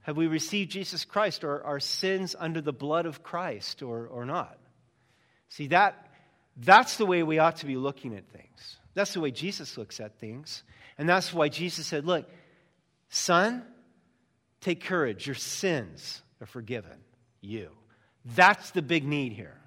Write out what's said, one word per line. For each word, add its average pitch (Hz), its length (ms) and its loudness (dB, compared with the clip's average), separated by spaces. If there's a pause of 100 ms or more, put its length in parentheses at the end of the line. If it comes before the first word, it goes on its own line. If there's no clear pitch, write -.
Have 151 80 -4
we 165 100 2
received 160 440 -2
Jesus 185 340 -8
Christ 202 400 -2
or 143 200 -4
our 143 160 -4
sins 190 580 -2
under 160 240 -4
the 147 100 -2
blood 151 320 -2
of 160 180 -8
Christ 165 600 -8
or, 117 240 -8
or 120 180 -10
not? 147 320 -6 (960)
See, 147 160 -10
that, 180 420 4 (480)
that's 190 400 10
the 220 80 2
way 180 180 4
we 156 160 2
ought 160 180 6
to 151 100 -12
be 131 100 -4
looking 131 400 -6
at 92 140 -18
things. - 480 -20 (160)
That's 196 180 -2
the 180 80 -4
way 147 100 0
Jesus 156 460 -8
looks 113 240 -14
at 107 180 -14
things. 117 440 -14 (340)
And 151 100 -4
that's 180 280 2
why 151 160 4
Jesus 160 360 -6
said, 151 200 -4
"Look, 170 200 0 (840)
son, 214 520 2 (1000)
take 175 200 -2
courage. 135 440 -2
Your 139 100 -6
sins - 840 -4 (180)
are 107 60 -16
forgiven 113 500 -10 (460)
you." 101 260 -10 (560)
That's 180 460 6
the 180 100 0
big 151 240 0
need 143 280 -2
here. 98 340 -16